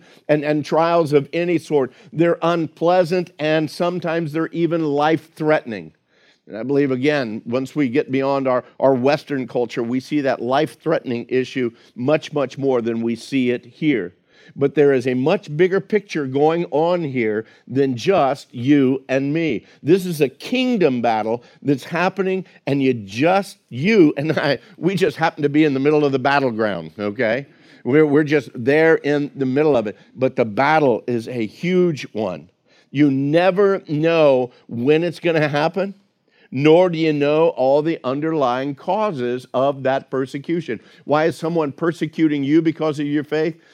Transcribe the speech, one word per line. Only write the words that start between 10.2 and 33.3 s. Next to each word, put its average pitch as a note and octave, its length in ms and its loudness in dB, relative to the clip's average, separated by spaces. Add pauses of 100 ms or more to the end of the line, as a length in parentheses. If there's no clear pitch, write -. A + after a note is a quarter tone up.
that C3 180 -2
life-threatening C3 880 -2
issue B2+ 420 -2 (240)
much, C#3+ 380 -2
much C#3 240 -4
more C3+ 240 0
than A2+ 220 -4
we A#2 140 -2
see B2+ 340 -2
it A#2+ 160 -4
here. A#2 480 -4 (420)
But C#3 180 0
there C#3+ 180 6
is B2+ 140 0
a B2+ 80 0
much D3 420 -2
bigger F3+ 240 2
picture F#3+ 460 -4
going D#3 440 0
on E3+ 340 0
here A2+ 420 -2 (200)
than C3 300 0
just C#3+ 580 0
you C3+ 540 2
and C3+ 240 0
me. D#3 340 -4 (160)
This F3+ 240 2
is E3 140 -4
a C#3+ 80 2
kingdom G#3 760 0
battle A2+ 420 -2 (180)
that's C#3 220 -2
happening, F#3+ 600 -4 (220)
and C#3 160 0
you C3 120 2
just, B2+ 640 -2 (100)
you D#3 480 4
and D3+ 220 -2
I, C#3+ 200 0 (180)
we F#3+ 180 -2
just E3+ 220 0
happen D#3+ 260 -2
to C#3+ 60 0
be D3 160 2
in D3 100 0
the C3 60 -2
middle D3+ 240 2
of C#3 80 0
the C3+ 60 0
battleground, A2 800 0
okay? A2 480 -2 (380)
We're, D3 220 4
we're D3 180 4
just C#3+ 300 -2
there D3+ 420 4
in C#3+ 380 -2
the C3+ 120 -4
middle C#3 300 2
of A2 100 0
it. G#2 100 -10 (180)
But C3 220 -2
the B2+ 80 2
battle C3 640 2
is A#2 220 -4
a A#2+ 180 -6
huge F3 560 0 (100)
one. F2+ 380 -6 (400)
You C#3+ 200 2
never F3+ 760 2